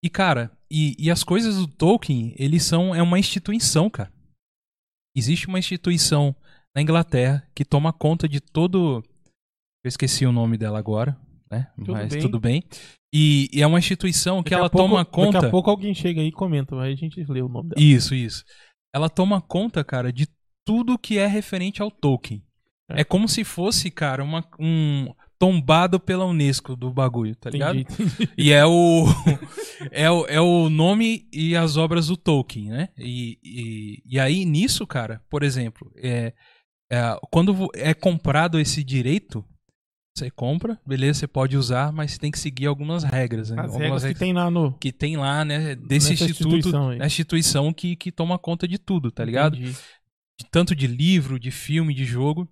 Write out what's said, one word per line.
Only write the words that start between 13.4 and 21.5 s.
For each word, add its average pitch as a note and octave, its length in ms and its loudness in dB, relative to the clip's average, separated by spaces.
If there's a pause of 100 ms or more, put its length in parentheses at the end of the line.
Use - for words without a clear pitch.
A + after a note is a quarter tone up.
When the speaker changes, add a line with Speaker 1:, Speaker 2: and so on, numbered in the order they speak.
Speaker 1:
e C#3+ 100 2
é D3 40 6
uma E3 120 4
instituição F3+ 640 0
que - 80 -4
Speaker 2:
Daqui F#3 40 2
a F3+ 40 2
Speaker 1:
ela F3+ 120 2
Speaker 2:
pouco, F#3 180 6
Speaker 1:
toma F#3+ 160 4
conta. G3 280 2
Speaker 2:
daqui F3+ 140 4
a A#2 40 2
pouco F3+ 200 2
alguém G3+ 240 0
chega E3+ 260 -2
aí D#3 80 0
e D#3+ 40 -4
comenta, D3 480 -4
aí C3 120 -4
a C#3 40 -6
gente D#3+ 280 -8
lê C3+ 180 -4
o B2 60 -4
nome B2 220 -8
dela. D3 120 4
Speaker 1:
Isso, C3+ 320 8
isso. A#2+ 300 -6 (500)
Ela D3+ 140 0
toma F#3+ 320 0
conta, F3+ 420 -4
cara, B2+ 300 -4
de C3 160 -2 (380)
tudo A#3 320 0
que G#3 200 -4
é G3 80 2
referente G3+ 540 -4